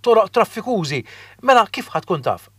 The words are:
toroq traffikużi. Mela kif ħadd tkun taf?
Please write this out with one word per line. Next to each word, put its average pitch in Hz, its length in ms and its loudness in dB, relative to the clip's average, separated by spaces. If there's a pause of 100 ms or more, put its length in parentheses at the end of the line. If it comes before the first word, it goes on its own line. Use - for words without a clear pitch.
toroq 220 300 4
traffikużi. 202 640 -4 (460)
Mela 247 240 4
kif - 180 -10
ħadd - 160 -8
tkun 151 220 -4
taf? 92 320 -6